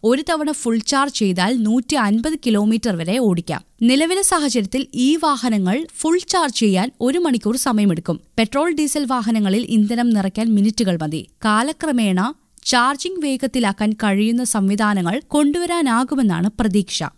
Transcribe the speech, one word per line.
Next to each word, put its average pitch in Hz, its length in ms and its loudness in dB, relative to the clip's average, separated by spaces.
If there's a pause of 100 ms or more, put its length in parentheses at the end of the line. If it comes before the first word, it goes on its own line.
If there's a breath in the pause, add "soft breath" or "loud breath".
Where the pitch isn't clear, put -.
ഒരു 254 180 2
തവണ 302 300 -2
ഫുൾ 233 320 -2
ചാർജ് 277 340 -2
ചെയ്താൽ 190 400 0
നൂറ്റി 233 400 0
അൻപത് 226 400 0
കിലോമീറ്റർ 220 580 0
വരെ 170 240 -2
ഓടിക്കാം. 175 420 0 (200)
നിലവിലെ 320 400 4
സാഹചര്യത്തിൽ 262 600 0 (140)
ഈ 254 200 2
വാഹനങ്ങൾ 240 600 0 (180)
ഫുൾ 330 320 0
ചാർജ് 330 320 -2
ചെയ്യാൻ 202 300 2 (120)
ഒരു 269 180 0
മണിക്കൂർ 254 380 0
സമയമെടുക്കും. 202 640 0 (160)
പെട്രോൾ, 269 380 0
ഡീസൽ 294 340 -2
വാഹനങ്ങളിൽ 226 600 0
ഇന്ധനം 233 420 2
നിറയ്ക്കാൻ 208 440 0
മിനിറ്റുകൾ 202 440 2
മതി. 156 240 -6 (200)
കാലക്രമേണ 226 760 0 (460)
ചാർജിംഗ് 277 540 0
വേഗത്തിലാക്കാൻ 247 720 -2
കഴിയുന്ന 214 520 0
സംവിധാനങ്ങൾ 202 680 0 (140)
കൊണ്ടുവരാനാകുമെന്നാണ് 277 1200 0
പ്രതീക്ഷ. 208 480 -2 (200)